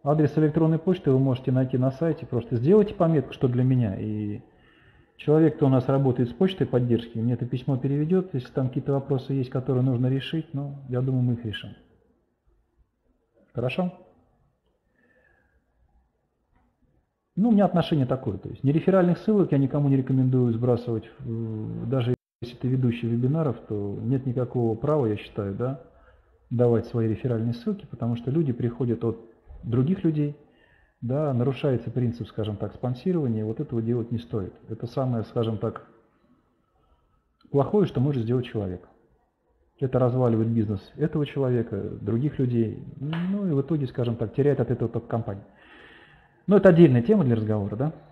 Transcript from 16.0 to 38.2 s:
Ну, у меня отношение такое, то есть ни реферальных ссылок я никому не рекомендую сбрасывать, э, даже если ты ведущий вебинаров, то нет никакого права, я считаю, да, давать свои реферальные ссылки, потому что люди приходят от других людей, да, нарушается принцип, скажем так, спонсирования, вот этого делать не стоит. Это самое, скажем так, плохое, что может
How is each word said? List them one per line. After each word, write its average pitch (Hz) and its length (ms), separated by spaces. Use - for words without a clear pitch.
Ну, 233 100
у - 20
меня 202 140
отношение 160 380
такое, 123 320
то - 120
есть - 160
ни 135 80
реферальных 175 460
ссылок 208 340
я 143 60
никому 139 300
не 139 80
рекомендую 131 560
сбрасывать, 117 520
э, 113 840
даже 123 280
если 117 160
ты - 100
ведущий 127 400
вебинаров, 127 500
то 101 340
нет 131 240
никакого 120 480
права, 139 320
я 104 100
считаю, 98 380
да, 127 260
давать 120 360
свои 113 220
реферальные 117 460
ссылки, 202 340
потому 120 280
что 131 160
люди 151 200
приходят 117 520
от 113 160
других 131 400
людей, 147 340
да, 139 320
нарушается 123 600
принцип, 117 340
скажем 107 300
так, 101 180
спонсирования, 127 680
вот 113 160
этого 139 220
делать 117 280
не 117 80
стоит. 110 340
Это 113 200
самое, 127 340
скажем 110 360
так, - 280
плохое, 147 340
что 117 140
может 135 240